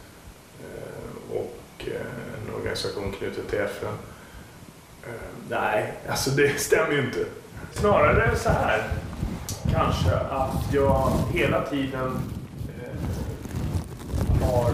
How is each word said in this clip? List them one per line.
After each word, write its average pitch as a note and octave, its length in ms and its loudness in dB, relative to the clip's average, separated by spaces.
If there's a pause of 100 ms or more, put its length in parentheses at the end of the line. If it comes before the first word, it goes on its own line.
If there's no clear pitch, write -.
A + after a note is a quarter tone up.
(600)
eh, - 800 -10
och, - 500 -10
eh, - 140 -4 (460)
en - 80 -6
organisation G2+ 560 -4
knuten G2 380 -6
till G#2+ 100 0
F G2+ 240 -4
N. A2 60 -4 (1120)
Eh, A#2 60 -12 (400)
nej, A2 440 0 (160)
alltså C3+ 200 0
det C#3 300 4
stämmer D3+ 320 4
ju D3 80 2
inte. - 260 0 (460)
Snarare G3 640 6
så - 140 0
här, - 340 2 (920)
kanske - 420 4
att - 580 0
jag C3+ 380 6 (220)
hela C#3+ 280 4
tiden, C3 580 -2 (500)
eh, - 260 -10 (1500)
har - 260 6